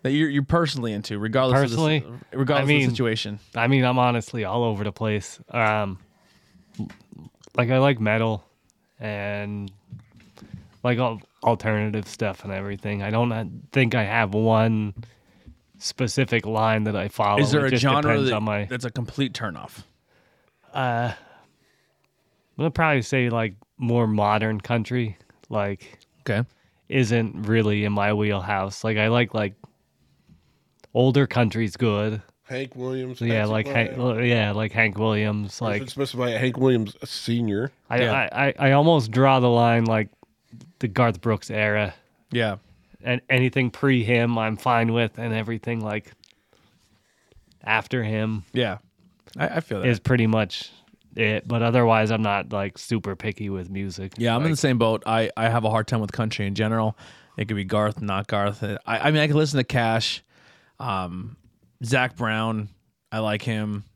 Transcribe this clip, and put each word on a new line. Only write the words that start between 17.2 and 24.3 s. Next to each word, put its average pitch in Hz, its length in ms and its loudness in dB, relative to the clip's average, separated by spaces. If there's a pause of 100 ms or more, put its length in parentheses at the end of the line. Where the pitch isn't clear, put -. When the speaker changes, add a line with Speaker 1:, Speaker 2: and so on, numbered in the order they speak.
Speaker 1:
Is 139 120 4
there 143 120 2
Speaker 2:
It 135 40 2
Speaker 1:
a - 20 2
Speaker 2:
just 123 120 2
Speaker 1:
genre 139 200 2
Speaker 2:
depends 143 280 2
Speaker 1:
that, 110 60 0
Speaker 2:
on 107 80 -2
my 104 200 -2
Speaker 1:
that's 120 200 -8
a 117 60 -6
complete 123 420 -4
turnoff? 90 500 -10 (880)
Speaker 2:
Uh, 120 400 -2
I'm - 1400 -20
gonna 151 140 0
probably 151 320 2
say, 123 280 0
like, 113 240 -2 (240)
more 120 280 2
modern 107 540 2